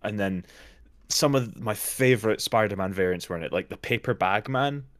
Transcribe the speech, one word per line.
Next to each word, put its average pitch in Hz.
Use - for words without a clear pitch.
And 104
then 95
some 143
of 123
my 110
favorite 113
Spider-Man 98
variants 90
were 87
in 82
it, 71
like 92
the 90
Paper 120
Bag 98
Man 139